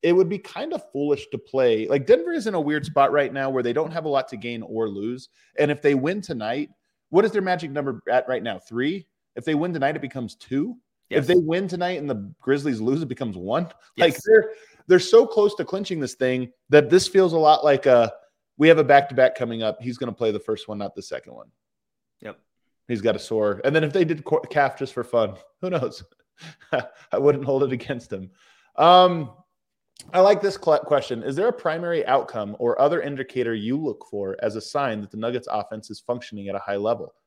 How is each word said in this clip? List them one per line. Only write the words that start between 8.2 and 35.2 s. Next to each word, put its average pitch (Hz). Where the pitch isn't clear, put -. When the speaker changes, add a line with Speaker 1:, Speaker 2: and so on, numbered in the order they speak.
Speaker 1:
right 123
now? 104
Three? 143
If 120
they 156
win 170
tonight, 156
it 151
becomes 127
two. 151
Speaker 2:
Yes. 151
Speaker 1:
If 127
they 175
win 175
tonight 180
and 147
the 107
Grizzlies 139
lose, 135
it 139
becomes 120
one. 107
Like, 170
Speaker 2:
Yes. -
Speaker 1:
they're, 220
they're 180
so 226
close 208
to 165
clinching 190
this 131
thing 127
that 147
this 180
feels 185
a 165
lot 156
like 143
a, 120
"We 151
have 160
a 151
back-to-back 131
coming 117
up. 107
He's 123
gonna 120
play 113
the 104
first -
one, 104
not 101
the 101
second -
one." 55
Speaker 2:
Yep. 104
Speaker 1:
He's 110
got 107
a -
sore. 104
And 143
then 156
if 147
they 180
did 156
co-, -
calf 143
just 135
for 120
fun, 110
who 185
knows? 139
<laughs> -
I 98
wouldn't 139
hold 135
it 131
against 127
him. 95
Um, 175
I 185
like 202
this 196
cl-, 156
question. 131
Is 135
there 202
a 240
primary 170
outcome 110
or 120
other 151
indicator 131
you 113
look 147
for 98
as 110
a 110
sign 120
that 101
the 110
Nuggets 120